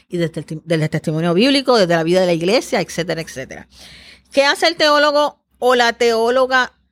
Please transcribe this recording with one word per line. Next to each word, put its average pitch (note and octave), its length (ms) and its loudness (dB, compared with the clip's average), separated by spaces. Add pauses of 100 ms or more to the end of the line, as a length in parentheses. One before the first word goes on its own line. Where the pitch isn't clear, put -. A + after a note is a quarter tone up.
y F3+ 100 -8
desde E3 220 -4
el D3 60 -10
ti-, D#3 180 -12
desde D#3+ 220 0
el D#3 40 -4
testimonio D#3+ 440 -2
bíblico, B3+ 440 2
desde F3 180 2
la E3 80 0
vida F3+ 180 2
de F#3 60 2
la F3 60 0
iglesia, G3 480 -2
etcétera, E3 400 -6
etcétera. - 460 -16 (640)
¿Qué C4+ 140 2
hace D#4+ 220 0
el E4 80 -2
teólogo D4 680 0 (160)
o B3+ 160 2
la A#3 180 2
teóloga B3 800 0 (180)